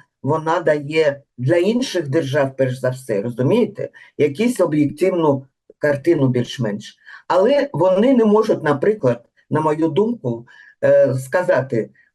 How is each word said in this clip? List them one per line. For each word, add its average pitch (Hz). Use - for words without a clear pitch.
вона 160
дає 151
для 139
інших 180
держав, 135
перш 127
за 127
все, 104
розумієте, 123
якусь 180
об'єктивну 151
картину 143
більш-менш. 113
Але 262
вони 185
не 226
можуть, 208
наприклад, 147
на 147
мою 156
думку, 143
е, 139
сказати, 131